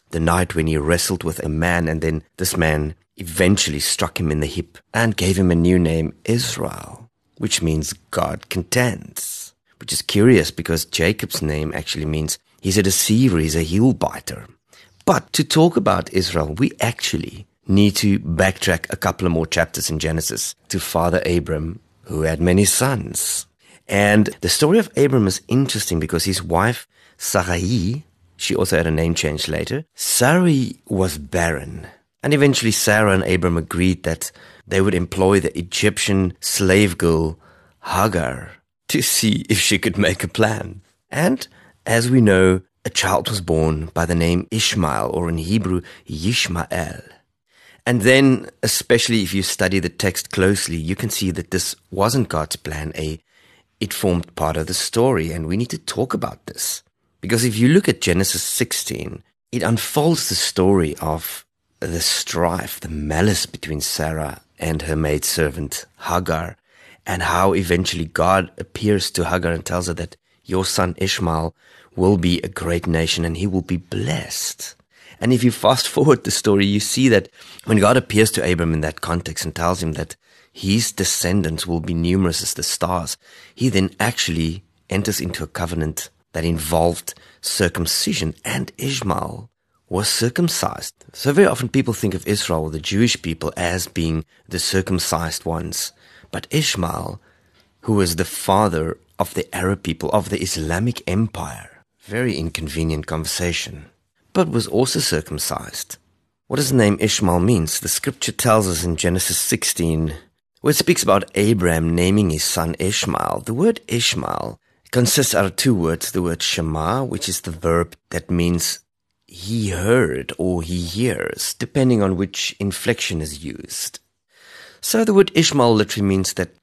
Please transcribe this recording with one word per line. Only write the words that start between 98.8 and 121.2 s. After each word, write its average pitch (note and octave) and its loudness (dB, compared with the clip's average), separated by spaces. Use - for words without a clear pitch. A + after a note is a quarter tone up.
of - -4
the - -6
Arab F#2 -2
people, - -4
of G2 0
the G2 -4
Islamic F2+ -2
Empire, E2 -6
very A2 -4
inconvenient D#2+ -4
conversation, D#2+ -4
but F3+ 2
was A#2 -2
also B2+ 0
circumcised. - -4
What C3 -4
does C#3 0
the C3+ 4
name G#2 6
Ishmael F2+ 2
mean? F#2+ 4
The D#2 -4
scripture - -4
tells G#2+ 4
us E2+ -2
in F2 0
Genesis F2 0
sixteen, D#2+ -2
where C#3+ 2
it D#3 2
speaks - 2
about G2 2
Abraham F2 2
naming F#2+ 4
his D#2 -2
son E2 -2
Ishmael. G1+ -2
The A2 -4
word A3 0
Ishmael A#1 -4
consists B2 2
out G2+ 4
of F#2+ -2
two B2+ 2
words, E2 -2
the F#2 0
word E2+ -2
Shema, D#2+ -2
which G2 -6
is F#2 -6
the - -10
verb E2+ -2
that E2+ -6
means F2 0
he G2+ -6
heard F2 0
or F2 -2
he F2 -4
hears, E2+ -4